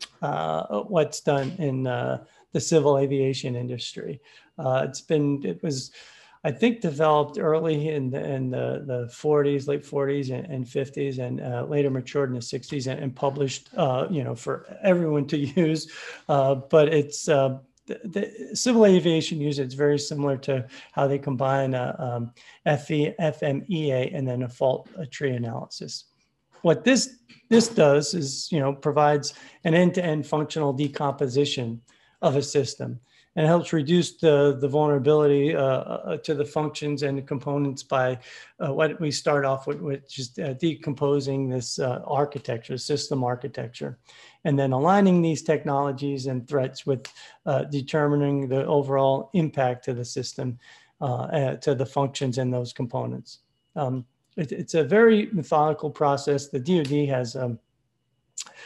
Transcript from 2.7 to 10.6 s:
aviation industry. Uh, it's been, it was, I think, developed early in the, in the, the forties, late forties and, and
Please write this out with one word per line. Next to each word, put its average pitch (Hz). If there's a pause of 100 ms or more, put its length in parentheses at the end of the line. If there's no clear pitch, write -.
aviation 135
industry. 123 (360)
Uh, 135
it's -
been, 143
it 175
was, 139 (540)
I 151
think, 226
developed 151
early 160
in 139
the, 131
in 131
the, 127
the 123
forties, 143
late 143
forties 139
and, 127
and 131